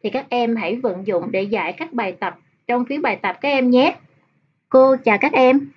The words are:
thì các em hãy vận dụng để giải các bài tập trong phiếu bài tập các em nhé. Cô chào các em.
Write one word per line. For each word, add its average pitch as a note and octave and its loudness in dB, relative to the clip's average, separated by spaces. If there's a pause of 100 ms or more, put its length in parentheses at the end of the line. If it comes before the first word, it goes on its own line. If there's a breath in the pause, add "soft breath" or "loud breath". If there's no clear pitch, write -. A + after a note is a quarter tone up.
thì G#3 -6
các B3+ -8
em A#3 -2
hãy G3+ -6
vận F3 -6
dụng G#3 -2
để G3 -2
giải G3 -4
các D#4+ -12
bài G#3+ -4
tập F3+ -8 (280)
trong B3 -2
phiếu C#4 -6
bài A3+ -2
tập - -6
các C#4 -4
em C4 0
nhé. C4+ 4 (720)
Cô C4 6
chào G#3 2
các C#4+ 0
em. C4 4